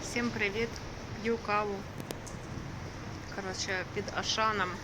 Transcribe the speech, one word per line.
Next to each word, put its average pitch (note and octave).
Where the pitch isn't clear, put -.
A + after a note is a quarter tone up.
Всім A#3+
привіт! A3
П'ю A3+
каву. G#3
Коротше, F#3
під G3+
Ашаном G#3+